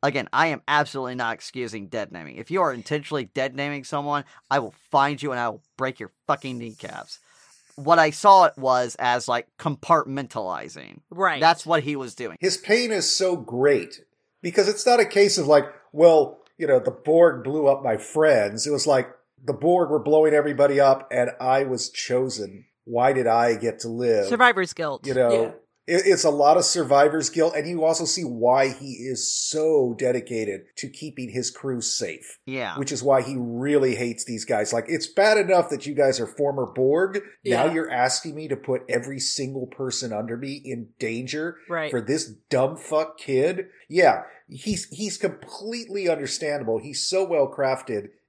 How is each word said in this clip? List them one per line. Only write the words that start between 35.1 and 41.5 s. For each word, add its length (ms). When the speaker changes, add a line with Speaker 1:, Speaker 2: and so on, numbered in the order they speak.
Speaker 3:
enough 320
that 160
you 100
guys 240
are 80
former 380
Borg. 560
Now 200
Speaker 4:
Yeah. 80
Speaker 3:
you're 180
asking 440
me 140
to 80
put 320
every 300
single 480
person 440
under 240
me 280
in 260
danger 580